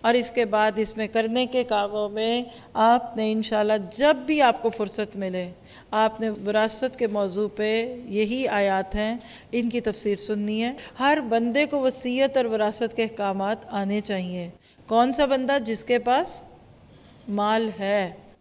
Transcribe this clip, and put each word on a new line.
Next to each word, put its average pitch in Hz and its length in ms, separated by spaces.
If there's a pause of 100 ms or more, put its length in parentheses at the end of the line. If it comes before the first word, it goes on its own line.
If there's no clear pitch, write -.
اور 233 140
اس 240 160
کے 233 160
بعد 214 300
اس 214 200
میں 220 160
کرنے 226 340
کے 247 180
کاموں 208 440
میں 226 340 (320)
آپ 233 420
نے 214 160
انشاءاللہ 214 400 (240)
جب 294 200 (100)
بھی 302 160
آپ 233 200
کو 233 80
فرصت 208 460
ملے، 185 320 (480)
آپ 220 240
نے 220 80 (180)
وراثت 220 520
کے 240 80
موضوع 202 400 (100)
پہ 214 140 (380)
یہی 220 420
آیات 196 440
ہیں، 214 220 (360)
ان 240 180
کی 233 100
تفسیر 208 380
سننی 214 460
ہے۔ 247 80 (260)
ہر 285 200 (100)
بندے 233 380
کو 294 140
وصیت 262 560
اور 254 80
وراثت 220 520
کے 226 60
احکامات 202 720
آنے 202 260
چاہیے۔ 180 480 (380)
کون 240 260
سا 285 140
بندہ؟ 269 380
جس 220 200
کے 247 160
پاس 269 400 (920)
مال 214 380 (100)
ہے 196 320 (300)